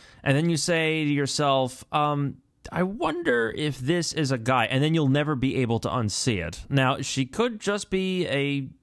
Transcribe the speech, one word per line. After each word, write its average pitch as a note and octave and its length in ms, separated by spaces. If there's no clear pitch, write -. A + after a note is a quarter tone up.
And C#3 120
then E3 140
you E3 60
say D#3+ 480
to D3 80
yourself, C#3 800
um, D3 460
"I E3+ 100
wonder A#3+ 720
if D3 220
this D#3 340
is C#3 200
a B2+ 60
guy." A#2 260
And C3 180
then D#3+ 120
you'll D#3 120
never D3 300
be B2+ 220
able A#2 200
to - 100
unsee G#2 560
it. - 240
Now, C3+ 340
she C3+ 220
could A3+ 360
just G3+ 280
be F#3 380
a, C#3 420